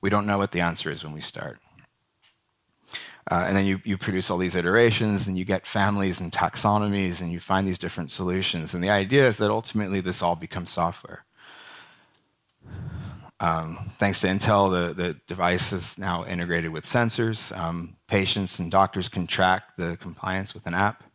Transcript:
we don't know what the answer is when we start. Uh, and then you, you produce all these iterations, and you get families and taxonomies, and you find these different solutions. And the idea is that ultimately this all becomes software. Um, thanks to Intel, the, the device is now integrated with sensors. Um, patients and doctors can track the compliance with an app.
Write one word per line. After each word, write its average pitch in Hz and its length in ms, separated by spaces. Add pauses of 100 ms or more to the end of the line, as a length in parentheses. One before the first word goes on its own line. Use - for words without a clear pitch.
we 98 100
don't 104 160
know 101 120
what 98 120
the 87 120
answer 82 280
is - 140
when 78 80
we 76 80
start. - 400 (1700)
Uh, - 160
and 98 100
then 98 80
you, 95 200
you 101 120
produce 92 320
all 90 100
these 90 180
iterations, 104 720
and 92 100
you 92 60
get 95 220
families 98 540
and 87 120
taxonomies, 101 880
and 87 100
you 85 80
find 95 300
these 90 100
different 82 320
solutions. 90 640
And 87 80
the 95 80
idea 110 380
is 107 100
that 107 120
ultimately 104 500
this 90 200
all 87 140
becomes 87 360
software. 85 540 (2250)
Um, 82 400 (200)
thanks 101 240
to 101 40
Intel, 98 440
the, 87 240
the 87 220 (100)
device 90 460
is 85 240
now 90 300
integrated 87 460
with 78 120
sensors. 117 720
Um, 85 400 (100)
patients 95 520
and 85 120
doctors 95 380
can 87 180
track 92 500
the 85 220
compliance 95 560
with 107 120
an 85 80
app. 101 300 (100)